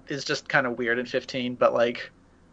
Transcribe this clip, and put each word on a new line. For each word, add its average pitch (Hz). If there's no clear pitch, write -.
is 143
just -
kinda 135
weird 117
in 123
fifteen, 123
but, 123
like, 120